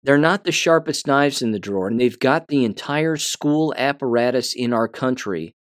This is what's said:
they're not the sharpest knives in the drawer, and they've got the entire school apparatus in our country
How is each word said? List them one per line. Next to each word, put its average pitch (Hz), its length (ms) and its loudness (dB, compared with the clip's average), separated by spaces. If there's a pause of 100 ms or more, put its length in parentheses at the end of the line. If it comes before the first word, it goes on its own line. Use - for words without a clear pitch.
they're 143 160 4
not 165 260 2
the 170 80 -2
sharpest 160 540 0
knives 139 360 2
in 117 80 0
the 107 80 -2
drawer, 98 300 -4
and 113 120 0
they've 123 180 2
got 147 300 0
the 139 160 2
entire 151 520 -2
school 151 600 -2
apparatus 123 800 0
in 120 180 -2
our 113 160 2
country 107 680 -4 (100)